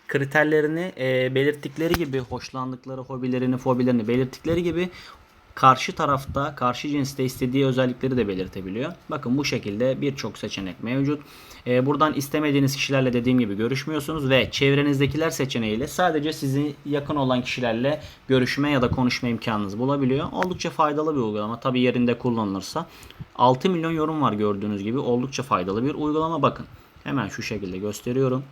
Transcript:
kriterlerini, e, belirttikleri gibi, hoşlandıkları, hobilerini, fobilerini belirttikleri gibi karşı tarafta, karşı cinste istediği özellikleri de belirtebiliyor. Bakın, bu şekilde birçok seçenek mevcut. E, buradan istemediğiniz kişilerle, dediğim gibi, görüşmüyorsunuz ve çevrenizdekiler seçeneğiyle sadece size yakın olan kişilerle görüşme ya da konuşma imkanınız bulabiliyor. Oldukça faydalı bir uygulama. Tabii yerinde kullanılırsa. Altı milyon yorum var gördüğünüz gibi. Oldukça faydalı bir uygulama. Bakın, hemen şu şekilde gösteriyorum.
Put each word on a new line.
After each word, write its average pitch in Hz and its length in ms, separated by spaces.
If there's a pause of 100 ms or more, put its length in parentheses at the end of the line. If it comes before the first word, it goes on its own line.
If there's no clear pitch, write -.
kriterlerini, 151 920
e, 131 360
belirttikleri 147 600
gibi, 147 240
hoşlandıkları, 127 840
hobilerini, 127 560
fobilerini 123 520
belirttikleri 131 540
gibi 175 280 (640)
karşı 131 380
tarafta, 143 600
karşı 123 340
cinste 139 360
istediği 131 420
özellikleri 131 500
de 113 120
belirtebiliyor. 95 640 (180)
Bakın, 135 280
bu 147 60
şekilde 123 560
birçok 135 380
seçenek 98 440
mevcut. 139 400 (440)
E, 123 200
buradan 147 280
istemediğiniz 139 640
kişilerle, 131 360
dediğim 123 260
gibi, 104 180
görüşmüyorsunuz 143 720
ve 123 200
çevrenizdekiler 143 800
seçeneğiyle 123 560
sadece 156 460
size 143 400 (140)
yakın 143 300
olan 127 260
kişilerle 123 580 (280)
görüşme 131 420
ya 135 120
da 120 80
konuşma 123 380
imkanınız 107 500
bulabiliyor. 139 540
Oldukça 180 380
faydalı 151 440
bir 139 60
uygulama. 107 400
Tabii 127 200
yerinde 123 380
kullanılırsa. 113 680 (500)
Altı 131 340
milyon 165 220
yorum 156 300
var 117 100
gördüğünüz 104 500
gibi. 113 160
Oldukça 127 440
faydalı 101 420
bir 147 100
uygulama. 156 480
Bakın, - 240 (380)
hemen 131 240
şu 110 140
şekilde 95 360
gösteriyorum. 123 720